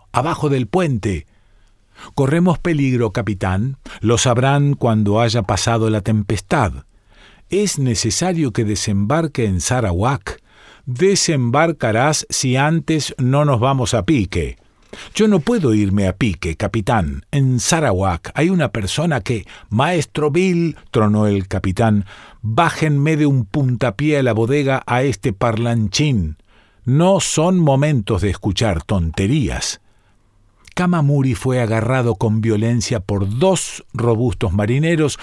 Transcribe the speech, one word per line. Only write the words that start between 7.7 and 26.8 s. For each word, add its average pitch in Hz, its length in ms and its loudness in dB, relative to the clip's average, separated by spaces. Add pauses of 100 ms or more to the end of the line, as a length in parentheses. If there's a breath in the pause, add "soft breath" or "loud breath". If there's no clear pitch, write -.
necesario 135 760 0
que 117 120 0
desembarque 110 800 -2
en 92 160 0
Sarawak». 117 800 -2 (460 loud breath)
«Desembarcarás 143 1400 0
si 127 260 -2
antes 151 640 -2
no 139 280 2
nos 135 140 2
vamos 127 360 0
a 101 100 0
pique». 90 520 -2 (580 loud breath)
«Yo 220 120 4
no 202 120 4
puedo 160 340 2
irme 101 340 2
a 90 80 -2
pique, 87 400 -4
capitán, 101 760 -2
en 131 280 0
Sarawak 98 760 0
hay 165 160 0
una 160 180 0
persona 123 520 -2
que». 113 260 -6 (220 loud breath)
«Maestro 147 600 0
Bill», 170 480 0 (140)
tronó 107 340 2
el 98 220 0
capitán, 101 580 0 (380 loud breath)
«bájenme 151 760 0
de 151 80 2
un 131 200 2
puntapié 135 760 0
a 135 40 2
la 120 100 2
bodega 131 520 0
a 123 160 0
este 131 320 -2
parlanchín. 113 1040 0 (480 soft breath)